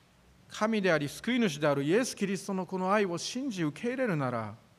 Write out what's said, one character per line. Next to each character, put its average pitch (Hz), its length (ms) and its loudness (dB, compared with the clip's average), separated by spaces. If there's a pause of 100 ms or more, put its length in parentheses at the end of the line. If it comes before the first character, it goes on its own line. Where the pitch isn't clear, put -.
(500)
神 214 320 0
で 185 100 4
あ 156 60 6
り 143 120 -2
救 - 240 -4
い 254 60 2
主 160 200 2
で 151 80 2
あ 143 80 4
る 139 80 0
イ 151 100 2
エ 247 100 4
ス・ - 120 -4
キ 202 100 -2
リ 190 120 0
ス - 100 -12
ト 196 60 -4
の 185 120 -4
こ 185 120 -6
の 185 140 0
愛 208 140 4
を 170 120 -2
信 262 320 -6
じ 185 140 -4
受 147 180 -2
け 240 80 -4
入 262 80 -4
れ 262 100 0
る 175 100 0
な 131 140 0
ら、 110 240 -4 (240)